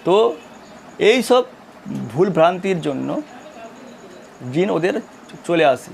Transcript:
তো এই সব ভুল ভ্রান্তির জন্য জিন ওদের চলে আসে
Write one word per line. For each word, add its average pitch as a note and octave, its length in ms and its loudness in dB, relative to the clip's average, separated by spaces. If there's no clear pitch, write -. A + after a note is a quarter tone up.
তো A3 320 2
এই A#3 240 4
সব B3+ 220 2
ভুল F#3 180 0
ভ্রান্তির F3+ 500 2
জন্য C#3+ 420 -4
জিন F3+ 180 0
ওদের F3 300 -2
চলে E3 180 2
আসে C3 300 0